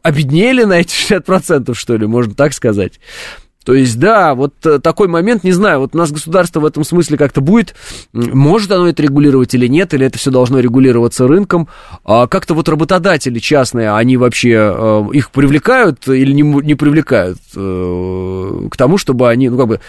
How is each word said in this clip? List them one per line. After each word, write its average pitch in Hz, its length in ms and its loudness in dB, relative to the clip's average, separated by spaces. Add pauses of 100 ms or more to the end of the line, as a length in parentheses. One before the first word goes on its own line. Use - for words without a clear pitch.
обеднели 165 640 0
на 180 160 2
эти - 120 -4
шестьдесят - 320 -2
процентов, 147 540 -2
что 120 160 -4
ли, 107 140 -2
можно 117 240 -2
так 139 200 0
сказать. 101 460 -4 (640)
То 131 120 2
есть, 123 240 2
да, 185 340 2
вот, 139 320 -4
э, 147 140 2
такой 165 280 0
момент, 175 360 0
не 185 80 0
знаю, 175 300 2
вот 135 120 -6
у 160 60 -2
нас 160 120 0
государство 165 480 -2
в 151 60 0
этом 156 180 -2
смысле 156 360 -2
как-то 143 200 0
будет, 180 360 0 (380)
м, 120 220 -4
может 180 360 2
оно 180 160 2
это 160 160 -2
регулировать 139 500 2
или 123 140 2
нет, 160 260 0
или 131 140 0
это - 100 -6
все 139 140 -4
должно 127 280 2
регулироваться 123 680 2
рынком, 175 400 0 (360)
а 117 220 2
как-то 175 300 -4
вот 165 120 -2
работодатели 156 720 -2
частные, 117 540 0
они 123 260 2
вообще, 113 560 2
э, 107 400 0
их 143 160 0
привлекают 151 760 0
или 135 240 2
не 143 100 2
м-, 147 200 2
не 151 120 0
привлекают, 139 640 0 (180)
э, 92 1160 -6
к - 40 -18
тому, 143 220 2
чтобы 123 320 0
они, 123 200 0
ну, 123 80 -4
как 127 100 2
бы, 107 220 -2